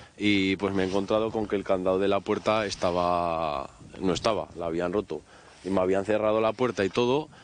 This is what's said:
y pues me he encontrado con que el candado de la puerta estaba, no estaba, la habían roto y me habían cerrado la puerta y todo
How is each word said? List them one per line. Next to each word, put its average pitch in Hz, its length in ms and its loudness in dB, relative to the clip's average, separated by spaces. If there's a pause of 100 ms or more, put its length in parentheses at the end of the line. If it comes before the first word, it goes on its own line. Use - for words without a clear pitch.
(180)
y 98 400 2
pues 95 160 0
me 95 100 2
he - 20 2
encontrado 101 460 0
con 107 160 -2
que 107 80 -2
el 95 80 -2
candado 92 340 2
de 98 100 2
la 98 120 2
puerta 104 480 0
estaba, 87 1000 0 (300)
no 92 140 2
estaba, 90 420 0
la 85 120 -6
habían 87 260 -2
roto 95 280 -4 (440)
y 92 60 -2
me 98 100 2
habían 95 240 2
cerrado 107 360 2
la 110 120 2
puerta 113 320 0
y 95 40 0
todo 123 380 0 (160)